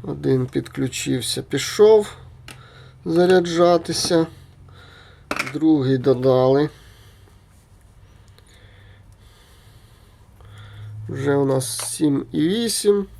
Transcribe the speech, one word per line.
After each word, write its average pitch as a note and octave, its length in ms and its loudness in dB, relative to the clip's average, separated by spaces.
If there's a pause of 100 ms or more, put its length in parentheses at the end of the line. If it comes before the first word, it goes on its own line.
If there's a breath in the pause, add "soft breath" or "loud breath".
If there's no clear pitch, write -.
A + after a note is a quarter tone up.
Один C#3 440 -2
підключився, C3 960 -6
пішов G#3 720 2 (880 loud breath)
заряджатися. E3+ 1200 2 (1300 soft breath)
Другий C#3+ 460 2
додали. C3 720 2 (4000 loud breath)
Вже C#3 260 -2
у C#3 100 2
нас C3+ 340 -2
сім C#3 540 -2
і D#3 160 0
вісім. G3+ 580 0 (140)